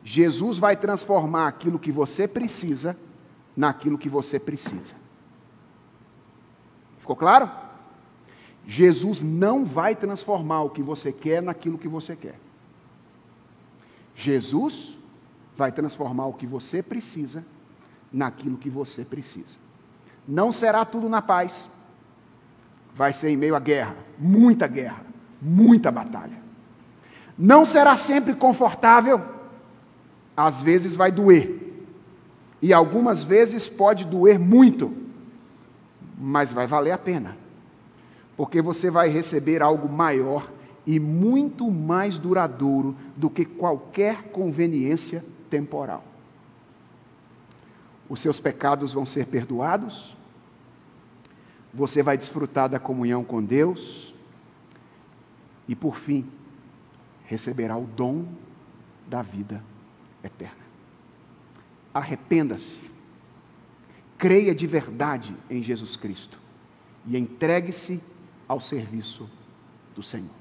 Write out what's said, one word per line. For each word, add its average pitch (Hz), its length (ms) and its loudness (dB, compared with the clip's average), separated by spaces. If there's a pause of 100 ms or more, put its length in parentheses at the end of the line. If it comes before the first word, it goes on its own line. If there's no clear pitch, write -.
Jesus 170 540 0
vai 202 180 2
transformar 180 720 -2
aquilo 165 320 -4
que 151 120 -6
você 147 360 -2
precisa, 180 680 -6 (600)
naquilo 147 420 -2
que 147 100 -10
você 139 320 -4
precisa. - 560 -12 (2000)
Ficou 131 160 -6
claro? 208 340 6 (1160)
Jesus 165 580 2
não 196 420 0
vai 170 300 -2
transformar 190 680 -4
o 147 80 -2
que 147 120 -10
você 143 300 -6
quer 156 300 -2
naquilo 165 360 -8
que 160 100 -12
você 156 280 -10
quer. - 240 -18 (1800)
Jesus 143 840 -4 (600)
vai 135 140 -2
transformar 135 560 -8
o 127 60 -8
que 131 120 -14
você 135 380 -10
precisa 160 600 -12 (680)
naquilo 131 440 -6
que 143 120 -10
você 131 340 -10
precisa. 131 540 -16 (680)
Não 180 240 0
será 220 340 2
tudo 226 240 -6
na 220 120 0
paz. 180 460 -2 (1300)
Vai 139 180 0
ser 156 200 -2
em 143 60 0
meio 151 180 0
à 147 40 0
guerra, 135 360 -2 (240)
muita 202 480 6
guerra, 127 360 -8 (380)
muita 185 500 6
batalha. - 460 -10 (1000)
Não 262 280 10
será 285 320 6
sempre 277 380 0
confortável. 240 840 4 (1120)
Às 147 260 0
vezes 170 340 2
vai 185 160 4
doer. 185 720 4 (760)
E 180 100 4
algumas 175 520 4
vezes 214 440 4
pode 196 380 2
doer 185 340 6
muito. 220 540 8 (1200)
Mas 135 340 0
vai 120 160 -2
valer 147 240 0
a 185 60 -2
pena. 139 380 -6 (1000)
Porque 160 260 -2
você 175 300 -2
vai 170 180 4
receber 156 540 -2
algo 147 260 0
maior 143 580 -2 (380)
e 156 140 0
muito 226 720 0
mais 175 480 -2
duradouro 139 800 -2 (200)
do 147 140 -2
que 165 140 -4
qualquer 185 880 -4
conveniência 165 920 -2 (260)
temporal. 143 540 -6 (2000)
Os - 100 -12
seus 151 200 -2
pecados 139 540 -2
vão 139 120 -4
ser 127 220 -6
perdoados, 143 880 -6 (1600)
você 139 280 -2
vai 139 160 2
desfrutar 135 520 -4
da 131 100 -4
comunhão 123 440 -4
com 113 200 -6
Deus 147 720 -2 (1500)
e, 120 80 -8
por 156 200 -6
fim, 143 300 -6 (1000)
receberá 113 520 -8
o 120 80 -8
dom 127 400 -6 (800)
da 123 160 -8
vida 101 420 -12 (600)
eterna. - 420 -20 (1300)
Arrependa-se, 143 840 -4 (1400)
creia 185 380 4
de 156 100 -4
verdade 127 720 -4 (140)
em 123 120 -6
Jesus 113 340 -8
Cristo - 440 -16 (640)
e 120 120 -4
entregue-se 170 840 -4 (460)
ao 135 120 -6
serviço 110 720 -12 (640)
do 101 80 -18
Senhor. 101 280 -14 (120)